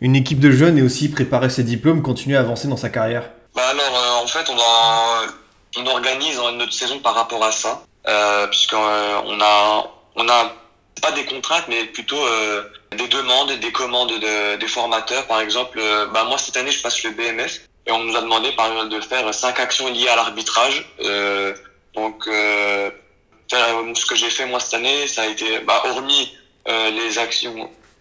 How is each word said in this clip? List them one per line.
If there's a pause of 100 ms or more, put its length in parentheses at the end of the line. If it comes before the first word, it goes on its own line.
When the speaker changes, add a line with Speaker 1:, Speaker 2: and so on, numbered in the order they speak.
Speaker 1:
une
équipe
de
jeunes
et
aussi
préparer
ses
diplômes,
continuer
à
avancer
dans
sa
carrière ? (240)
Speaker 2:
Bah
alors, (140)
euh,
en
fait,
on,
a, (500)
on
organise (160)
notre
saison
par
rapport
à
ça, (260)
euh,
puisqu'on,
euh,
on
a, (260)
on
a (480)
pas
des
contraintes,
mais
plutôt,
euh, (340)
des
demandes,
des
commandes
de,
des
formateurs.
Par
exemple,
euh,
bah
moi,
cette
année,
je
passe
le
B
M
F (260)
et
on
nous
a
demandé,
par
exemple,
de
faire
cinq
actions
liées
à
l'arbitrage. (140)
Euh, (420)
donc,
euh, (580)
faire,
euh,
ce
que
j'ai
fait,
moi,
cette
année,
ça
a
été,
bah,
hormis, (340)
euh,
les
actions, (300)